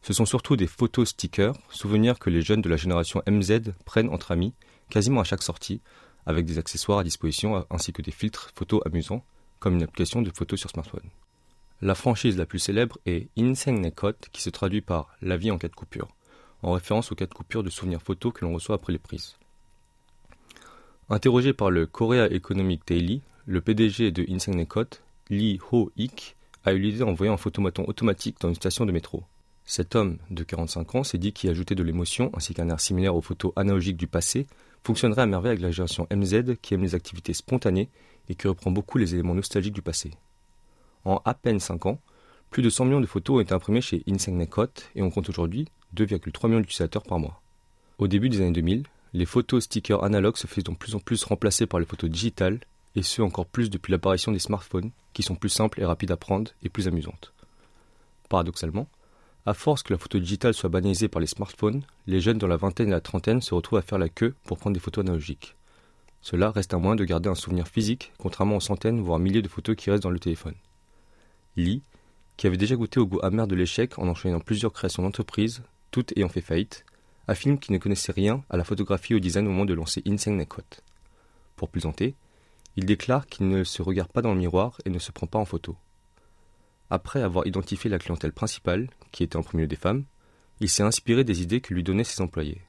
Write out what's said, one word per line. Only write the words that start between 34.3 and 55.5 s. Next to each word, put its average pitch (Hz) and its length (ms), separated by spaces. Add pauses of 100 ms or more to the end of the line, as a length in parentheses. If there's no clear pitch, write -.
fonctionnerait 113 420
à - 20
merveille 98 260
avec 101 100
la 87 100
génération 87 380
M 101 140
Z 113 380
qui - 120
aime 92 100
les 90 120
activités 87 380
spontanées 107 560 (400)
et 92 60
qui - 120
reprend 92 240
beaucoup 101 260
les 92 160
éléments 87 220
nostalgiques 98 380
du 101 80
passé. 80 300 (920)
En 95 220
à 120 80
peine 113 260
cinq 90 260
ans, 113 140 (500)
plus - 120
de 117 80
cent 127 160
millions 135 160
de 117 40
photos 101 300
ont 120 60
été 95 120
imprimées 101 280
chez - 260
Insen 95 300
Nekot 95 320 (260)
et - 60
on 95 80
compte 87 180
aujourd'hui 92 400 (240)
deux 95 140
virgule 98 260
trois - 160
millions 113 140
d'utilisateurs 92 420
par 87 160
mois. 73 220 (560)
Au 104 100
début 101 220
des 110 100
années 90 140
deux 82 80
mille, 104 240 (260)
les 90 140
photos 120 400
stickers - 360
analogues 101 360
se - 100
faisaient - 140
de 85 100
plus 107 240
en 101 40
plus - 260
remplacer 107 400
par 87 160
les 82 40
photos - 240
digitales, 98 520 (340)
et 104 60
ce - 220
encore 92 240
plus 113 240
depuis 92 200
l'apparition 95 400
des 101 60
smartphones, 98 540 (220)
qui 104 100
sont 92 100
plus 95 160
simples - 320